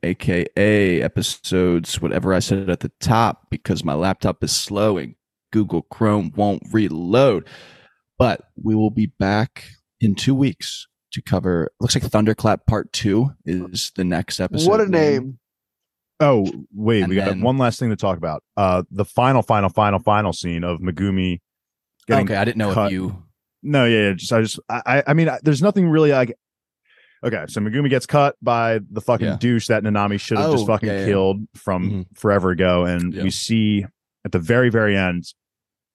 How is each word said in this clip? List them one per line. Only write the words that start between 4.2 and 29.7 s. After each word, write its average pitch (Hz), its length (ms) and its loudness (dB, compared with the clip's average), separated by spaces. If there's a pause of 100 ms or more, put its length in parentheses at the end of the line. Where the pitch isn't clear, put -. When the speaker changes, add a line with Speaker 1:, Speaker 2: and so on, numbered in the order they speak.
Speaker 1:
is - 80 -4
slow 101 460 -2
and 64 180 -10 (360)
Google 90 320 0
Chrome 104 520 -2
won't 101 360 -2
reload. 98 760 0 (680)
But 120 240 0 (200)
we 107 140 0
will 107 140 4
be 110 160 0 (140)
back 104 460 -2 (360)
in 107 140 4
two 135 200 0
weeks - 520 -4 (260)
to - 80 -8
cover, 87 580 -2
looks - 160 0
like 131 80 -2
Thunderclap 107 640 0
Part - 260 0
Two 113 380 0 (140)
is 90 500 -6
the 95 80 -2
next 90 360 -4
episode 151 300 0
Speaker 2:
What 220 120 4
a 202 60 2
Speaker 1:
name. 160 240 4 (120)
Speaker 2:
name. 131 160 -14 (800)
Speaker 3:
Oh, 123 320 4 (220)
wait, 107 300 0
Speaker 1:
And 87 60 -2
Speaker 3:
we 95 60 0
got 98 140 0
Speaker 1:
then 95 120 -4
Speaker 3:
one 131 160 2
last 120 220 0
thing 120 120 0
to 104 40 -2
talk 95 220 -2
about. 80 260 -6 (140)
Uh, 92 340 2
the 98 140 -2
final, 127 360 2
final, 101 280 2
final, 101 300 2
final 104 340 0
scene 85 320 -6
of 85 140 -4
Megumi 92 600 -2 (680)
getting 113 180 2
Speaker 1:
Okay, 101 100 -4
I 98 80 0
didn't 113 140 -4
know 104 160 -2
Speaker 3:
cut. 101 140 2
Speaker 1:
if 98 40 -2
you 92 320 -6 (400)
Speaker 3:
No, 139 220 2
yeah, 110 240 4
yeah, 95 40 0
just, 90 200 -8
I 113 80 4
just, 110 180 -4 (100)
I, 117 160 -6
I, 135 220 0
I 143 60 2
mean, 160 160 2
I, 127 140 -4
there's 143 180 2
nothing 196 260 2
really, 156 240 4
like, 127 260 0 (880)
okay, 107 240 -4
so - 140 -8
Megumi 127 280 0
gets 127 160 2
cut 143 360 2
by 113 380 0 (120)
the 107 100 -6
fucking 117 260 0
Speaker 1:
Yeah. 101 120 -2
Speaker 3:
douche 120 280 0
that 107 160 2